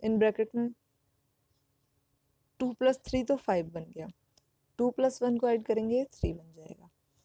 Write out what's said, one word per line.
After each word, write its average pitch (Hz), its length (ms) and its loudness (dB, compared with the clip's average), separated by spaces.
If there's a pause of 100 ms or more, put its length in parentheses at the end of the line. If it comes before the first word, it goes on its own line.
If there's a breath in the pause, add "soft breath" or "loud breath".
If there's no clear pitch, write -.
इन 220 160 2
ब्रैकेट 214 360 2
में, 240 160 -2 (1900)
टू 247 140 -2
प्लस 262 260 2
थ्री 254 260 -2
तो 277 120 2
फ़ाइव 175 340 0
बन 165 140 -10
गया, 165 240 -14 (680)
टू 240 120 2
प्लस 254 320 0
वन 240 160 2
को 240 100 2
ऐड 226 160 2
करेंगे, 226 400 0
थ्री - 280 -4
बन 165 200 -16
जाएगा। 165 380 -20 (340)